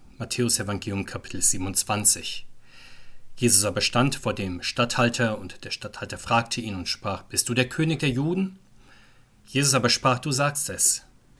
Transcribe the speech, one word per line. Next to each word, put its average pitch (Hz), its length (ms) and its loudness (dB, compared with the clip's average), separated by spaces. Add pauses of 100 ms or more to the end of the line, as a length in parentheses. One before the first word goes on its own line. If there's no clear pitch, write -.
(160)
Matthäus 117 420 0
Evangelium, 98 460 -4
Kapitel - 380 -8
siebenundzwanzig. 98 1040 0 (880)
Jesus 117 300 6
aber 101 160 -2
stand 131 320 2
vor - 180 -2
dem 92 300 -6
Statthalter, 117 760 0
und - 260 -14
der 110 60 -12
Statthalter - 460 -10
fragte 117 460 0
ihn 107 120 -4
und 87 140 -6
sprach: - 360 -6
"Bist - 260 0
du 120 40 0
der 127 140 2
König 160 300 0
der 147 100 0
Juden?" 170 500 0 (880)
Jesus 135 300 2
aber 120 160 4
sprach: 127 300 2
"Du 147 120 -2
sagst 143 380 0
es." - 340 2 (360)